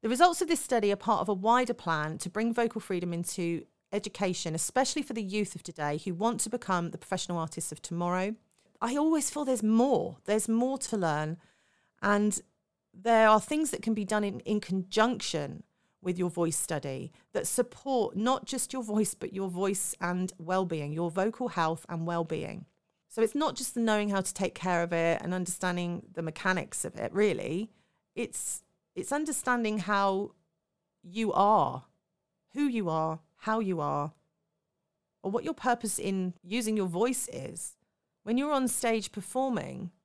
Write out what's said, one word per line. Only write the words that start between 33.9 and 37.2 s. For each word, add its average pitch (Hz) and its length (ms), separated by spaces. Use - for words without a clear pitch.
or 196 80
what 220 140
your 320 80
purpose 240 460
in 190 340
using 214 360
your 190 80
voice 196 440